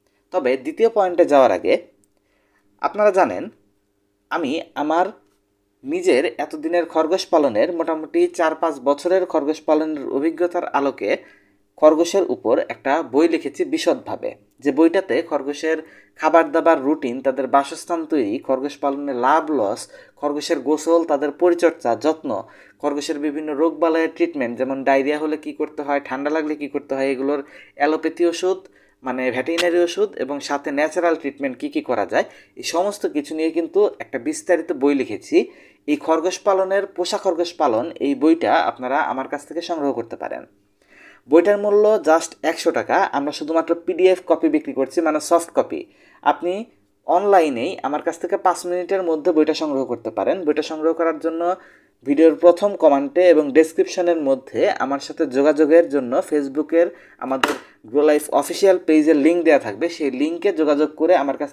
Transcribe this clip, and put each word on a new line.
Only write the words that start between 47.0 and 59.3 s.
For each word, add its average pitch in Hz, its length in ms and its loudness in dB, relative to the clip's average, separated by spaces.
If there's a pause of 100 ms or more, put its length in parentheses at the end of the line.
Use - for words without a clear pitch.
অনলাইনেই 170 640 2 (120)
আমার 147 180 -4
কাছ - 180 -6
থেকে 180 180 -4
পাঁচ 180 280 0
মিনিটের 180 380 -4
মধ্যে 165 280 0
বইটা 156 220 2
সংগ্রহ 139 320 -4
করতে 120 260 -8
পারেন। 135 320 -2
বইটা 147 180 0
সংগ্রহ 156 320 -2
করার 165 260 -2
জন্য 165 360 -4 (500)
ভিডিওর 151 300 6
প্রথম 175 400 4
কমেন্টে 143 460 4
এবং 151 300 6
ডেসক্রিপশনের 170 680 2
মধ্যে 135 480 -2
আমার 139 300 -4
সাথে - 260 -6
যোগাযোগের 147 640 4
জন্য 135 400 -2
Facebook-এর 151 580 0 (300)
আমাদের 131 360 -4 (320)
গ্রো 120 160 0
লাইফ 151 280 4
অফিসিয়াল 175 480 2
পেজের 156 380 4
লিংক 160 280 2